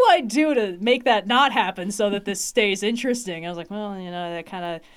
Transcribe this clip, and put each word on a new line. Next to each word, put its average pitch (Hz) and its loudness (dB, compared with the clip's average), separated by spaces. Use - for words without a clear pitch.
I 349 6
do 285 2
to 202 0
make 247 2
that 208 2
not 254 4
happen 190 -2
so 208 0
that 202 -4
this 196 -4
stays 202 0
interesting?" 233 -4
I - -6
was 175 -6
like, 170 -10
"Well, 202 -8
you 180 -10
know, 175 -6
that 165 -8
kinda," 175 -8